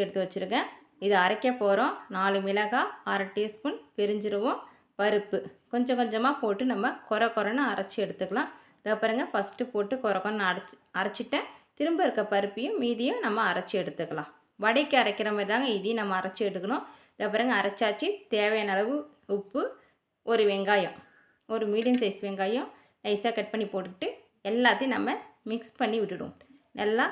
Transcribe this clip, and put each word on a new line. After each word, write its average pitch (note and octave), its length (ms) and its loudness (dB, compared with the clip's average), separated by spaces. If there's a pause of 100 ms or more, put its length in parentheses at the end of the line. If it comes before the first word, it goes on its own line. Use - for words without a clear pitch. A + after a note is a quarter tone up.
எடுத்து F#3+ 200 -4
வச்சிருக்கேன். F#3+ 420 -2 (400)
இது G3+ 180 4
அரைக்க G#3+ 260 2 (100)
போறோம். G#3 320 4 (240)
நாலு G3 300 2
மிளகாய், G#3+ 440 0 (220)
அரை G3 240 0
டீஸ்பூன் G#3+ 420 -4 (200)
பெருஞ்சீரகம், G#3 680 0 (380)
பருப்பு G3+ 400 2 (320)
கொஞ்சம் B3 280 0
கொஞ்சமா A3+ 300 2 (100)
போட்டு G#3+ 300 0
நம்ம A3 200 0 (200)
கொர A3 240 2
கொரன்னு A3 280 0 (100)
அரைச்சு G3 320 -6
எடுத்துக்கலாம். F#3 440 -4 (320)
இதை G#3+ 220 0
பாருங்க, A#3 300 0
ஃபஸ்ட்டு G#3+ 420 -2
போட்டு G#3 300 0
கொர G3+ 100 2 (100)
கொரன்னு G#3 240 0
அரைச்சு, F#3 260 -4 (260)
அரைச்சிட்டேன். G#3 460 -2 (340)
திரும்ப E4 260 2
இருக்க G#3+ 260 0
பருப்பையும் A3+ 520 0
மீதியும் B3 420 0
நம்ம G#3+ 240 0
அரைச்சு F#3 320 -2
எடுத்துக்கலாம். D#3 500 -6 (320)
வடைக்கு C4+ 380 4
அரைக்கிற G#3 340 0
மாதிரி G3+ 160 0
தாங்க C4 240 2
இதையும் G#3+ 240 -2
நம்ம G3 200 -2
அரைச்சு F#3+ 280 -4
எடுக்கணும். F#3+ 340 -4 (320)
இதை G3+ 200 -2
பாருங்க, A#3 260 2
அரைச்சாச்சு. G#3 480 0 (260)
தேவையான G#3 420 2
அளவு A#3 200 2 (400)
உப்பு, C4+ 260 -4 (680)
ஒரு A3 200 4
வெங்காயம், G3 460 2 (560)
ஒரு A3 180 -2
மீடியம் A#3 300 2
சைஸ் G3 240 -2
வெங்காயம் G3 420 -2 (380)
நைஸாக G#3 320 0
கட் G3+ 160 -4
பண்ணி A3 180 0
போட்டுட்டு F#3 360 -6 (420)
எல்லாத்தையும் A#3+ 440 4
நம்ம G#3+ 220 0 (340)
மிக்ஸ் A3+ 300 -6
பண்ணி A3 220 0
விட்டுடுவோம். - 340 -6 (440)
நல்லா A3 320 2